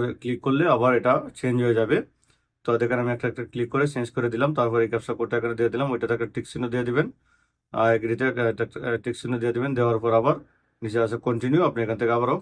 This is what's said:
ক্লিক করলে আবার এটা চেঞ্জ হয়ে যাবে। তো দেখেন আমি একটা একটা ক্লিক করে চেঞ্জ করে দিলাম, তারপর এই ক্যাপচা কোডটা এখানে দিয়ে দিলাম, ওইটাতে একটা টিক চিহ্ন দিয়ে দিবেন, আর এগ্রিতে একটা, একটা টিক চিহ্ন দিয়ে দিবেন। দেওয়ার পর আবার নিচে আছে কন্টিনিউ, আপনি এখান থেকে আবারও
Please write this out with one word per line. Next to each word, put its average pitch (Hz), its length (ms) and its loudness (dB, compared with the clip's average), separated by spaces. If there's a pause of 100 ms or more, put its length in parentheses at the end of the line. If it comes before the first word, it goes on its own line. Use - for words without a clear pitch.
(160)
ক্লিক 123 260 -6
করলে 139 260 0
আবার 127 280 4
এটা 120 180 2 (220)
চেঞ্জ 123 260 -2
হয়ে 117 180 2
যাবে। 113 180 2 (680)
তো - 120 -4
দেখেন 120 220 0
আমি 120 140 0
একটা 120 140 -4
একটা 120 220 -6
ক্লিক 120 220 -4
করে 139 160 2
চেঞ্জ 127 240 -4
করে 120 180 -2
দিলাম, 117 260 0
তারপর 117 260 2
এই 113 100 2
ক্যাপচা 117 240 -4
কোডটা 117 220 -2
এখানে 117 200 -2
দিয়ে 117 160 2
দিলাম, 131 160 -2
ওইটাতে 117 260 -2
একটা 113 160 -4
টিক 113 160 -6
চিহ্ন - 220 -6
দিয়ে 123 160 -2
দিবেন, 127 220 0 (640)
আর 113 200 2
এগ্রিতে 113 340 0
একটা, 123 220 0
একটা 110 160 -2 (360)
টিক 117 160 -6
চিহ্ন 117 220 -6
দিয়ে 117 160 0
দিবেন। 127 200 -2
দেওয়ার 120 240 2
পর 113 140 0
আবার 113 220 4 (460)
নিচে 110 200 -2
আছে 113 220 0
কন্টিনিউ, 127 400 2
আপনি 120 180 0
এখান 110 180 -2
থেকে 117 140 2
আবারও 123 280 0